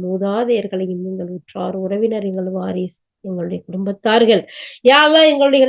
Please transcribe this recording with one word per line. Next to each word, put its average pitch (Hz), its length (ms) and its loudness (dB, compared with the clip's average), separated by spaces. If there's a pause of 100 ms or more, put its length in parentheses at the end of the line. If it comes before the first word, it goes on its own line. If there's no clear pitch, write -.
மூதாதையர்களையும் 196 1000 -4
எங்கள் 180 280 -10
உற்றார் 190 480 -8
உறவினர், 202 460 -4
எங்கள் 185 280 -6
வாரிஸ், 185 400 -8 (260)
எங்களுடைய 180 380 -8
குடும்பத்தார்கள், 202 800 0 (460)
யா 277 160 8
அல்லாஹ், 311 260 6
எங்களுடைய 277 380 4